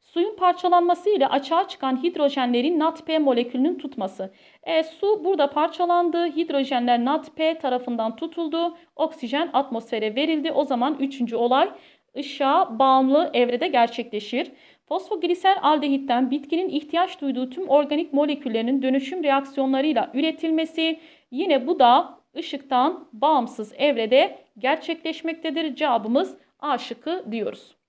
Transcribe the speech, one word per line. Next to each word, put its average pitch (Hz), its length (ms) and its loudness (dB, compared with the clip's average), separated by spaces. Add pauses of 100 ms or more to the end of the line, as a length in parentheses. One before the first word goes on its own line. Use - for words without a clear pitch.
Suyun 403 360 -4
parçalanması 349 720 2
ile 285 160 4
açığa 330 420 0
çıkan 262 340 -2
hidrojenlerin 277 760 0
nat 320 280 -2
P 320 120 0
molekülünün 262 600 2
tutması. 196 540 -8 (300)
E, 320 200 0
su 392 420 0
burada 330 260 2
parçalandı, 339 760 0
hidrojenler 269 800 0
nat 285 320 -2
P 320 220 0
tarafından 247 580 -4
tutuldu, 330 600 -4 (200)
oksijen 302 560 -4
atmosfere 226 640 -2
verildi. 311 380 0
O 294 120 2
zaman 262 360 0
üçüncü 262 360 -4
olay 254 320 2 (480)
ışığa 277 600 0
bağımlı 269 560 4
evrede 240 340 2
gerçekleşir. 240 840 -2 (360)
Fosfoglisel 359 760 0
aldehitten 277 680 2
bitkinin 320 380 -2
ihtiyaç 339 520 -2
duyduğu 262 300 -4
tüm 320 180 -8
organik 294 440 2
moleküllerinin 269 680 0
dönüşüm 269 420 -2
reaksiyonlarıyla 277 920 0
üretilmesi. 320 840 -2 (300)
Yine 277 360 0
bu 330 120 -2
da 262 400 4 (180)
ışıktan 277 760 -2
bağımsız 240 680 0
evrede 254 600 2 (200)
gerçekleşmektedir. 320 1160 -4
Cevabımız 254 640 0 (220)
A 285 180 -2
şıkkı 339 520 -8
diyoruz. - 460 -8 (120)